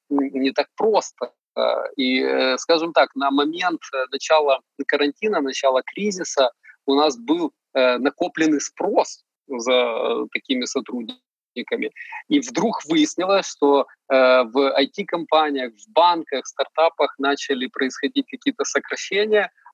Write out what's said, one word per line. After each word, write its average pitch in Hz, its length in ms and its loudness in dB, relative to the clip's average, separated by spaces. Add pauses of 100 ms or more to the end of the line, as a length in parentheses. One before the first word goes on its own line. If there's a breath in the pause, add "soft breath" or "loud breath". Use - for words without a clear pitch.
(120)
м, 143 80 2 (140)
не 135 180 -2
так 147 160 -2 (100)
просто. 202 540 0 (260)
Э, 120 40 -2 (360)
и, 131 260 0
э, 131 360 0
скажем 165 340 0
так, - 220 2
на 139 160 -2
момент, 160 500 -2 (140)
э, 131 160 -2
начала 143 480 2 (280)
карантина, 147 540 0
начала 131 420 0
кризиса 180 680 -2 (360 loud breath)
у 139 80 4
нас 143 220 2
был, 147 340 -2 (240)
э, 127 240 4
накопленный 147 600 0
спрос - 640 -2 (220)
за, 127 260 -2
э, 120 600 0
такими 127 320 -4
сотрудниками. - 1300 -8 (380 loud breath)
И 147 120 2
вдруг 220 480 -2
выяснилось, 175 580 0
что, 139 380 2 (240 soft breath)
э, 127 340 6
в 117 140 -4 (200)
I 139 100 2
T-компаниях, 156 840 -2
в - 200 -20
банках, 165 540 2
стартапах - 720 -2
начали 135 480 -2
происходить 135 640 -4
какие-то - 340 -4
сокращения, 202 840 -2 (220 soft breath)